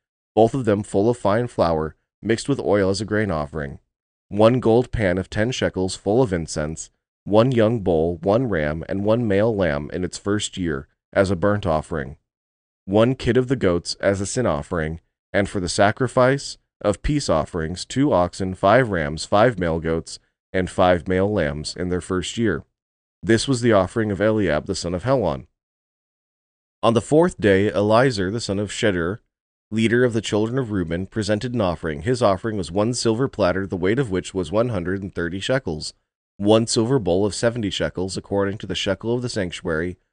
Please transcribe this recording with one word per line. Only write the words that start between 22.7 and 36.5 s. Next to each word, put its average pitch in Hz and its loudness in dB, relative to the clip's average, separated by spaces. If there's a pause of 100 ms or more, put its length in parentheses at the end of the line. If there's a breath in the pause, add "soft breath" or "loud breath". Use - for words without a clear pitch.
This 110 2
was 131 -2
the 117 4
offering 107 2
of 92 -2
Eliab 101 2
the 95 -4
son 87 -6
of 87 -6
Helon. 98 -2 (1400)
On 113 4
the 113 2
fourth 170 2
day, 98 4
Elizur 104 2
the 117 -6
son 98 -4
of 104 -4
Shedeur, 95 -2 (520)
leader 113 2
of 117 0
the 110 -2
children 113 -2
of 120 -6
Reuben, 90 -4
presented 107 -4
an 120 -2
offering. 80 -2
His 120 -2
offering 107 0
was 82 -6
one 107 0
silver 117 0
platter, 95 0
the 95 -6
weight 92 0
of 127 -2
which 90 -4
was 90 -4
one 117 0
hundred 95 -4
and 98 -10
thirty 87 -6
shekels, 90 -4 (460)
one 110 4